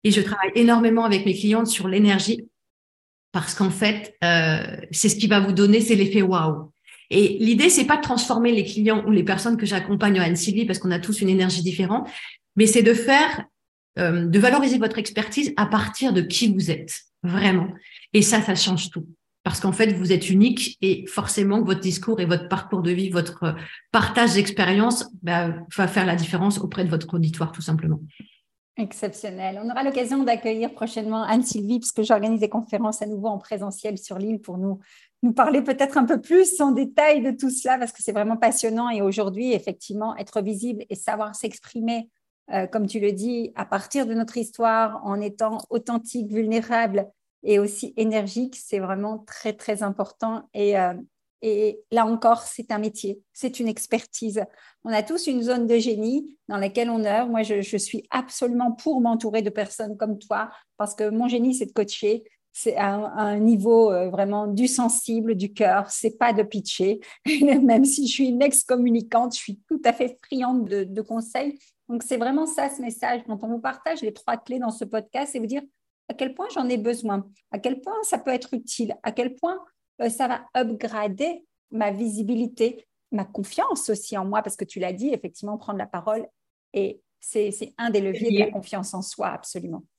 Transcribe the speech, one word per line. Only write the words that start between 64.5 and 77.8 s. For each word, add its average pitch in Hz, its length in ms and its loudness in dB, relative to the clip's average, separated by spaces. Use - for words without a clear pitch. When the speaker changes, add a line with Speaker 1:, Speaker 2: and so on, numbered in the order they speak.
Speaker 2:
sensible, 233 680 0
du 196 200 -4
cœur. 202 360 2
C'est - 280 -4
pas 240 160 2
de 214 80 2
pitcher. 202 580 -2
<laughs> 294 160 0
Même 269 460 6
si 269 200 0
je 226 60 -2
suis 269 160 0
une 247 140 2
ex-communicante, 240 920 0
je - 60 -8
suis - 260 -12
tout 311 180 -4
à 233 100 4
fait 247 280 -4
friande 254 460 -2
de, 196 160 -2
de 190 160 -8
conseils. 254 580 -6
Donc, 233 140 -6
c'est 254 160 -6
vraiment 269 280 -2
ça, 285 220 -4
ce 277 140 -10
message. 240 440 -6
Quand 208 160 -8
on 226 60 -8
vous 233 120 -4
partage 262 420 -6
les 214 100 -4
trois 233 240 -6
clés 247 220 -8
dans 240 120 -4
ce 220 140 -8
podcast, 220 480 -8
c'est 269 60 -6
vous 226 80 -6
dire 277 160 -6
à - 60 -10
quel 269 200 -6
point 403 180 -8
j'en 254 160 -2
ai 247 80 0
besoin, 220 480 -4
à 202 80 -8
quel 262 200 -4